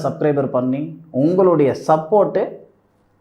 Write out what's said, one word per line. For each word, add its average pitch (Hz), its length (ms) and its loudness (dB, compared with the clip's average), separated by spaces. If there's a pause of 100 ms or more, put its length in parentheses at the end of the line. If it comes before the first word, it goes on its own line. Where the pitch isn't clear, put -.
சப்ஸ்கிரைபர் 143 500 -2
பண்ணி 127 260 -2 (420)
உங்களுடைய 165 500 4 (140)
சப்போர்ட்டு, 165 560 2 (760)